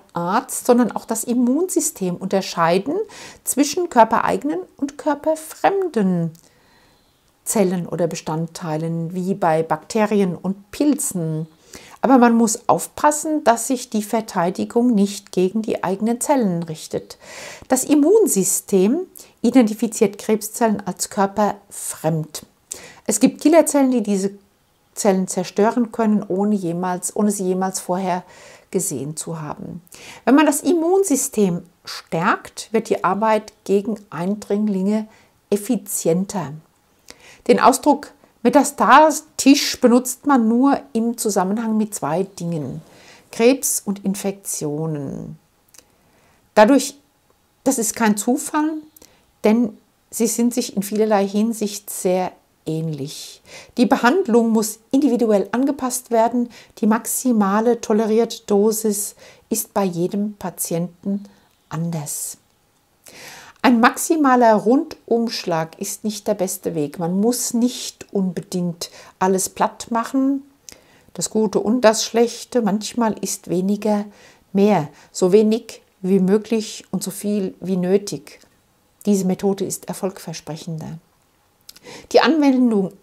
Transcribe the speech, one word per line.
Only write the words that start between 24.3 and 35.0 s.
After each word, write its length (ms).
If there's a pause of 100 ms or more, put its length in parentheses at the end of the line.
Zellen 340
zerstören 640
können, 340
ohne 300
jemals, 600
ohne 160
sie 120
jemals 380
vorher 420 (480)
gesehen 460
zu 240
haben. 400 (420)
Wenn 120
man 100
das 160
Immunsystem 1000 (200)
stärkt, 880
wird 180
die 140
Arbeit 480 (140)
gegen 340 (100)
Eindringlinge 960 (420)